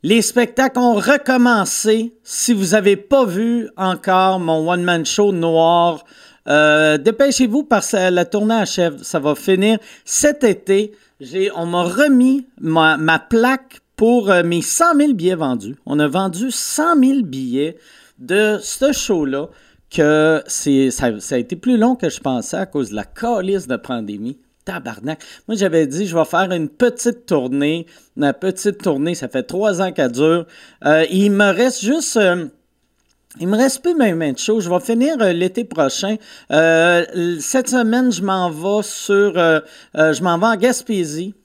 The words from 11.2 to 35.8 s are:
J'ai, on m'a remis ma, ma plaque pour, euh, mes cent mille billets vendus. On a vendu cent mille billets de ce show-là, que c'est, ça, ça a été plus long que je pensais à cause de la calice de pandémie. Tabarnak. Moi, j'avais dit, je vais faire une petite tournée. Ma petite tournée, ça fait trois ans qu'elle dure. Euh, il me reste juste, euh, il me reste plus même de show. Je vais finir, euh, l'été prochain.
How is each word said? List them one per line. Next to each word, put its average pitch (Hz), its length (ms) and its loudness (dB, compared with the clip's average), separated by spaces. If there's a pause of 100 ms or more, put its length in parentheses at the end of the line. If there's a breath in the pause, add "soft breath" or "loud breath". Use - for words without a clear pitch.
J'ai, 175 340 -4
on 170 120 -6
m'a 175 180 -2
remis 262 640 2 (120)
ma, 160 360 2
ma 156 240 0
plaque 247 580 0 (160)
pour, 226 340 2
euh, 180 140 4
mes 170 180 0
cent 339 360 0
mille 285 180 2
billets 180 220 0
vendus. 127 400 -6 (100)
On 147 140 -2
a 151 80 2
vendu 185 420 -4
cent 320 460 -2
mille 262 280 2
billets 135 520 -4 (420 soft breath)
de 208 420 0
ce - 300 -2
show-là, 151 600 -4 (380 soft breath)
que 156 600 2
c'est, 135 420 0
ça, 117 300 -4
ça - 160 -6
a - 20 0
été 123 160 -6
plus 240 220 -2
long 233 180 2
que 190 140 -4
je - 100 -8
pensais 127 380 -6
à 190 100 -4
cause 143 240 -6
de 104 60 -8
la 101 80 -6
calice 196 640 -4
de 123 80 -4
pandémie. 110 640 -10 (260)
Tabarnak. 131 560 -10 (280 loud breath)
Moi, 220 80 -4
j'avais 165 320 2
dit, 170 180 -4
je 170 100 -4
vais 160 80 2
faire 180 280 -2
une 165 160 -4
petite 240 580 -2
tournée. 143 580 -2 (300 soft breath)
Ma 143 180 0
petite 190 460 -4
tournée, 160 380 -2
ça 139 100 -10
fait 127 160 -4
trois 190 400 -2
ans 185 80 -2
qu'elle 139 220 -2
dure. 160 340 0 (380 loud breath)
Euh, 160 260 4
il 202 220 2
me 202 200 4
reste 240 320 0
juste, 285 320 -2
euh, 180 300 2 (920)
il 175 80 -4
me 208 80 0
reste 262 260 0
plus 349 140 -2
même 202 240 0 (120)
de 123 60 -8
show. 220 220 -2
Je 175 100 -4
vais 180 80 0
finir, 240 420 0
euh, 196 120 2
l'été 185 320 -2
prochain. 165 500 -2 (380 loud breath)